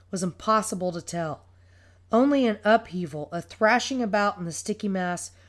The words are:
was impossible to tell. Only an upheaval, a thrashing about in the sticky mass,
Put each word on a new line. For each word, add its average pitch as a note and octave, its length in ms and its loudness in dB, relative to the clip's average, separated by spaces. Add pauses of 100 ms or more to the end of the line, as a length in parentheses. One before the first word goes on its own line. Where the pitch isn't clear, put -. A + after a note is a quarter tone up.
(120)
was F#3 100 -4
impossible F#3+ 720 0
to E3+ 100 -8
tell. E3 440 -8 (680)
Only C4+ 340 4
an G#3+ 180 0
upheaval, F3 680 0
a F3 100 -6
thrashing A#3+ 640 2
about G#3 340 0
in F3+ 80 -6
the E3+ 60 -6
sticky G#3 360 -6
mass, F3+ 440 -4 (180)